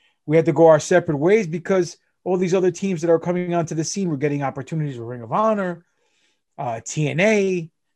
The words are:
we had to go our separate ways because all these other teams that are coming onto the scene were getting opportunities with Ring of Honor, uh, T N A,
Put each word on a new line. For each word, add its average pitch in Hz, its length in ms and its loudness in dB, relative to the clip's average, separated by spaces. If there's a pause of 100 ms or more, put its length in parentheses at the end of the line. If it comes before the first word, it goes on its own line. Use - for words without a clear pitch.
(240)
we 151 120 0
had 165 100 4
to 165 60 2
go 165 160 6
our 151 120 8
separate 170 360 2
ways 190 300 2
because 170 520 -2 (260)
all 180 120 0
these 180 180 0
other 185 160 2
teams 175 320 -4
that 170 80 2
are 165 80 4
coming 175 360 -4
onto 165 200 -2
the 156 100 -4
scene 190 240 -4
were 151 80 -2
getting 143 260 -2
opportunities 139 560 -6
with 117 100 -12
Ring 123 140 -12
of 113 100 -10
Honor, 196 520 -2 (720)
uh, 117 280 -8
T 151 240 -4
N 135 120 -2
A, 190 500 0 (240)